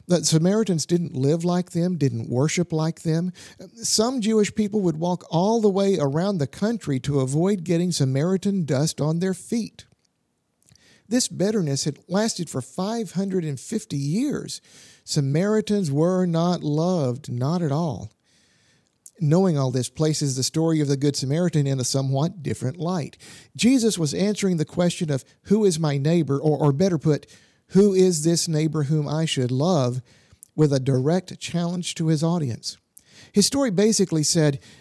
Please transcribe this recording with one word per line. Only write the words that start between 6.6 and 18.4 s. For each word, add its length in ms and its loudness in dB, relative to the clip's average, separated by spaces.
to 200 0
avoid 440 0
getting 280 0
Samaritan 720 0
dust 340 -2
on 200 -2
their 160 -2
feet. 500 -8
This 220 -2
bitterness 560 0
had 140 -4
lasted 400 -2
for 140 -6
five 500 -6
hundred 320 -2
and 160 -6
fifty 380 -6
years. 640 -4
Samaritans 840 0
were 340 2
not 400 0
loved, 640 -2
not 300 -2
at 120 -2
all. 380 -4